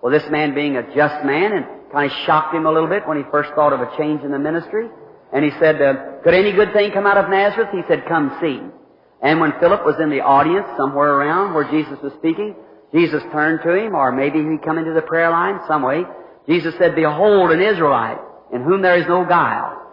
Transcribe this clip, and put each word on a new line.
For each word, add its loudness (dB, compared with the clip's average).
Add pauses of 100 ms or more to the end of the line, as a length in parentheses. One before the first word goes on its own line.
Well, 0
this 2
man -2
being -2
a -4 (120)
just 0
man 0
and -2 (260)
kind 0
of -10
shocked 0
him 0
a 2
little 2
bit -2
when -4
he -4
first -2
thought 4
of -2
a -6
change -2
in -6
the -4
ministry. -4 (420)
And 2
he 0
said, 2
uh, 4 (280)
"Could 6
any 4
good 2
thing 2
come 0
out 4
of 2
Nazareth?" 0
He -4
said, 0
"Come 0
see." -4 (600)
And 2
when 2
Philip 2
was 0
in 0
the -2
audience 2 (100)
somewhere 0
around 0
where 0
Jesus -4
was -8
speaking, -4 (360)
Jesus 0 (100)
turned 0
to 0
him, -2
or 2
maybe 0
he -2
come -4
into -4
the 2
prayer 0
line -2
some -2
way. -2 (420)
Jesus 0
said, 2
"Behold 4
an 2
Israelite 0 (300)
in -6
whom 0
there 4
is 0
no 2
guile." 0 (120)